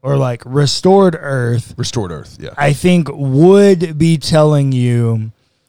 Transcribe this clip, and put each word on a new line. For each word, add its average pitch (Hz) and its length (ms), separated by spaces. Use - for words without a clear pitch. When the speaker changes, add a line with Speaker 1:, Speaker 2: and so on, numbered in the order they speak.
Speaker 1:
or, 139 160
like, 127 280
restored 160 720
earth, 120 600
Speaker 2:
Restored 101 340
earth, - 300
yeah. - 160
Speaker 1:
I 143 160
think 175 400
would 165 840
be 165 200
telling 151 560
you 117 580